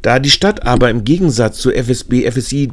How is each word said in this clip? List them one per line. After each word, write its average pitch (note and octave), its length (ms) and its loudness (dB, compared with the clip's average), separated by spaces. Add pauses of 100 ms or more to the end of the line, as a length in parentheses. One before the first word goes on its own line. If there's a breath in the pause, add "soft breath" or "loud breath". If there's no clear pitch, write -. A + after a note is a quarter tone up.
Da A#2 140 2
die C#3+ 140 0
Stadt - 340 0
aber B2 240 4
im A2+ 140 -2
Gegensatz B2+ 560 0
zu - 120 2
F A#2+ 160 -2
S B2 160 -2
B, B2 220 0
F B2 100 -2
S B2+ 160 -4
I, C3+ 220 -2